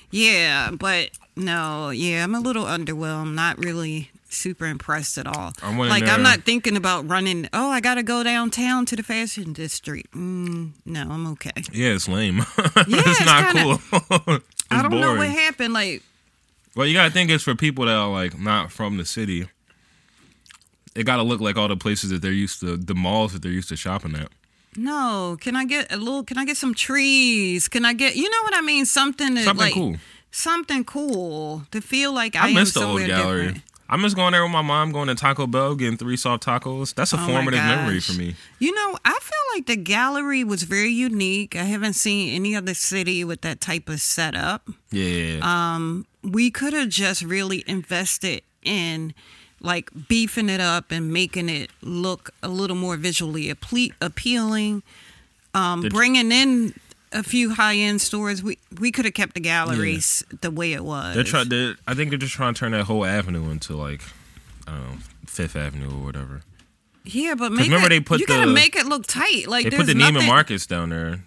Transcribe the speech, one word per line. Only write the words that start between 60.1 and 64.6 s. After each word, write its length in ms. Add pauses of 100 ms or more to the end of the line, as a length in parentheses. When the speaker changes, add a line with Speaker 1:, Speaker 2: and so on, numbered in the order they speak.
Speaker 2:
Yeah. 80
Speaker 1:
the 100
way 220
it 120
was. 300
Speaker 2:
They're 80
try-, 220
they're, 320 (100)
I 80
think 160
they're 80
just 160
trying 200
to 40
turn 140
that 140
whole 180
avenue 460
into, 260
like, 260 (640)